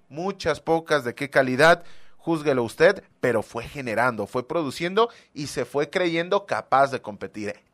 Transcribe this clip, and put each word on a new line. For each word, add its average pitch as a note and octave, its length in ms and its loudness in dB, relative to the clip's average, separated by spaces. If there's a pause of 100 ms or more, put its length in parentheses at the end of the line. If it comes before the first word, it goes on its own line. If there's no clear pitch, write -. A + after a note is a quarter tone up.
muchas, F3 520 -4
pocas, D#3+ 420 2
de A#2+ 140 -6
qué C#3 120 -6
calidad, C#3+ 540 4 (360)
júzguelo D3 440 0
usted, D#3+ 400 2 (160)
pero A2+ 240 0
fue A#2 220 -10
generando, A#2 640 -2
fue B2 180 -4
produciendo E3+ 640 -2 (220)
y C#3+ 160 -10
se C3+ 160 -6
fue D3+ 260 -4
creyendo F3+ 560 0
capaz B2+ 460 2
de B2 100 -6
competir. G2+ 540 -10 (180)